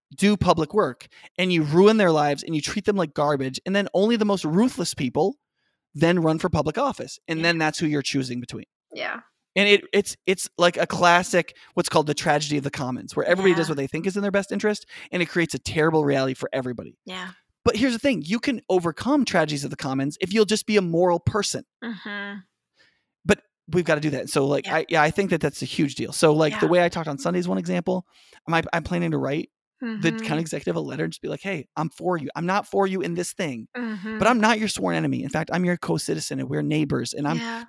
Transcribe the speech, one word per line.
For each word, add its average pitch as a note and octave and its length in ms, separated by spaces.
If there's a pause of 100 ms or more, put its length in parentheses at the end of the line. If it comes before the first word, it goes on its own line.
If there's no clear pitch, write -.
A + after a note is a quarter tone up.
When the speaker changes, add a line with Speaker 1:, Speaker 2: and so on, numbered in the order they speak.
(140)
Speaker 1:
do G3+ 220
public E3+ 360
work, D#3+ 360 (280)
and F#3 160
you E3 100
ruin F#3 340
their F#3 160
lives, D3 300
and E3 120
you D3+ 80
treat - 220
them G3+ 120
like E3 160
garbage, C#3 540
and F#3+ 80
then G3 180
only G#3+ 240
the G#3+ 80
most G3+ 200
ruthless F3 500
people D3 420 (580)
then E3 260
run D#3+ 180
for F3+ 100
public D3+ 300
office, - 400 (100)
and D#3+ 120
Speaker 2:
Yeah. - 40
Speaker 1:
then E3+ 140
that's D#3 200
who E3 80
you're D3 160
choosing B2+ 380
between. - 240 (300)
Speaker 2:
Yeah. - 260 (360)
Speaker 1:
And G3+ 120
it, G3+ 240
it's, - 240 (100)
it's F#3 220 (100)
like F3 180
a D#3+ 100
classic, F3 720 (180)
what's F3 140
called D#3 180
the D3 80
tragedy D3 440
of C3+ 60
the C#3 60
commons, B2 460
where - 100
everybody F#3 280
does D#3+ 140
Speaker 2:
Yeah. - 40
Speaker 1:
what C#3+ 60
they C#3 80
think E3 200
is F#3+ 100
in G3+ 60
their G3+ 80
best G3 220
interest, G#3 340 (240)
and F3+ 120
it D#3 40
creates E3+ 280
a C3 40
terrible D#3 460
reality C3+ 300
for - 180
everybody. B2 520
Speaker 2:
Yeah. F#3 260 (340)
Speaker 1:
But A#3 120
here's B3 180
the A3+ 40
thing, A3 260
you G3 140
can A#3+ 320
overcome F#3+ 540
tragedies D3+ 400
of B2 60
the - 60
commons C3+ 440
if F3+ 120
you'll A3 120
just G3+ 220
be G#3+ 100
a G3 60
moral E3+ 360
person. - 460 (180)
Speaker 2:
Mm-hmm. G3+ 560 (840)
Speaker 1:
But G3+ 180 (300)
we've F3 120
gotta D3+ 160
do D3+ 100
that. C3+ 200
So, C#3 160
like, C#3+ 200
Speaker 2:
Yeah. D3+ 100
Speaker 1:
I, D#3+ 120
yeah, D#3+ 140
I D#3 80
think G3 200
that E3 100
that's C#3+ 220
a B2+ 40
huge C#3+ 300
deal. A#2 160
So, D#3 200
like, D#3 280
the D#3 60
Speaker 2:
Yeah. D3+ 60
Speaker 1:
way F3 120
I E3+ 40
talked E3 200
on C#3+ 100
Sunday F3 220
is E3+ 80
one F#3+ 100
example. F3+ 480 (400)
Am E3 80
I, E3 80 (100)
I'm E3 120
planning E3+ 260
to D3 80
write C#3 320 (320)
the B3 40
Speaker 2:
Mm-hmm. A3 380
Speaker 1:
county D#3+ 160
executive D#3+ 340
a E3 60
letter C#3+ 240
and E3 80
just - 80
be - 80
like, D3+ 140
"Hey, F#3+ 340
I'm D3+ 140
for F3 260
you. C#3+ 180
I'm E3+ 120
not G3 200
for G3 200
you F#3+ 160
in E3+ 100
this F3 220
thing, C3 420
Speaker 2:
Mm-hmm. A3 420
Speaker 1:
but G#3 80
I'm A#3 140
not A3 180
your G#3+ 100
sworn F3+ 280
enemy. C#3+ 260
In - 60
fact, - 240
I'm F3+ 140
your F3 100
co-citizen, D#3 640
and C3 80
we're D3 140
neighbors, D3 500
and C#3+ 160
I'm E3 80
Speaker 2:
Yeah. A#3 320